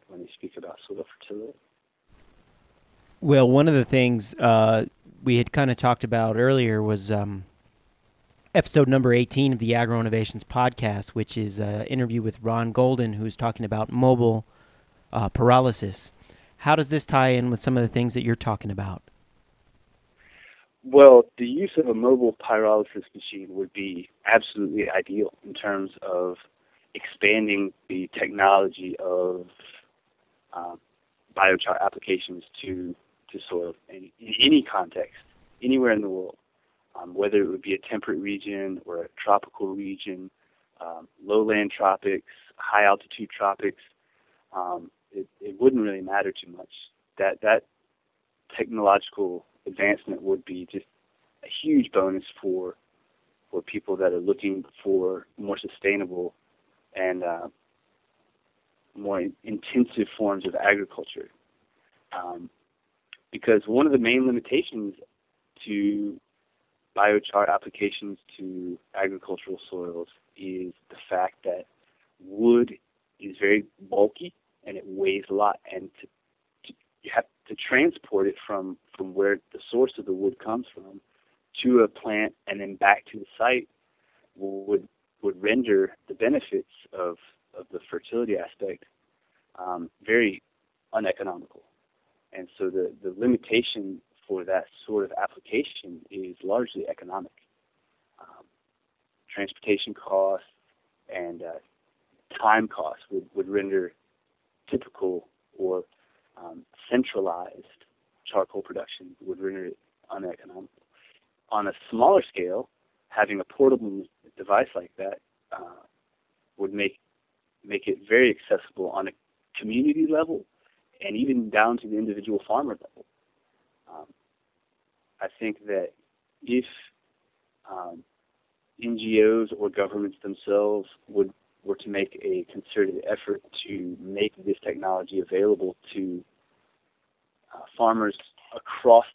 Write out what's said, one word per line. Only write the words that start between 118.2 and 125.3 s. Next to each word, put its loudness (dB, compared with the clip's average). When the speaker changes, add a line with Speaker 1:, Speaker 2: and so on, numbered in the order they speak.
Speaker 1:
accessible -4
on -6
a -10
community 0
level -2
and -8
even 0
down 2
to -14
the -6
individual -4
farmer -2
level. -20
Um, -20
I -6